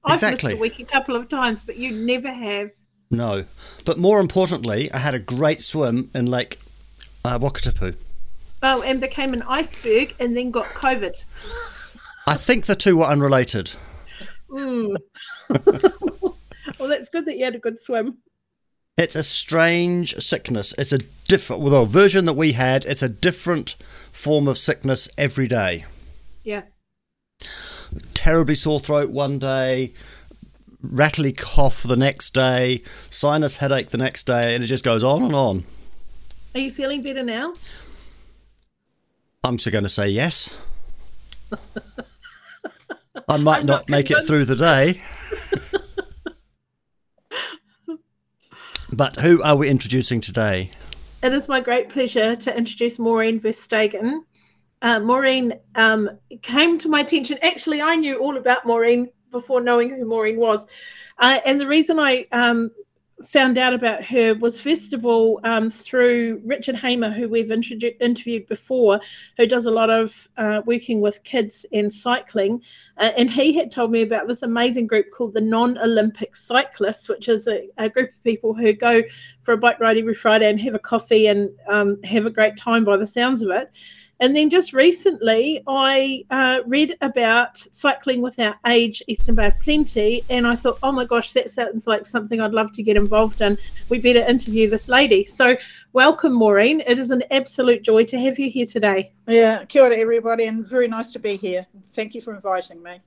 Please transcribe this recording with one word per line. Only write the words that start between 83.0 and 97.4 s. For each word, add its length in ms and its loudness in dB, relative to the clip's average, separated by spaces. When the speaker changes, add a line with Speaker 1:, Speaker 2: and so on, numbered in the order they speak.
Speaker 1:
sounds 380 -2
of 80 -2
it. 180 -2
And 140 4
then 160 4
just 220 2
recently, 960 2
I, 600 0
uh, 360 0
read 360 0
about 540 0
Cycling 640 -6
Without 360 -4
Age, 400 2
Eastern 300 4
Bay 100 4
of 140 6
Plenty, 680 2
and 160 0
I 120 2
thought, 260 -2
"Oh 80 0
my 140 -2
gosh, 300 -2
that 180 0
sounds 340 -6
like 180 0
something 360 -4
I'd 100 0
love 220 0
to 100 -10
get 140 2
involved 440 2
in. 160 2
We 120 0
better 180 6
interview 400 2
this 200 -2
lady." 360 4
So 320 4
welcome, 400 4
Maureen. 480 4
It 180 2
is 140 -2
an 180 2
absolute 540 2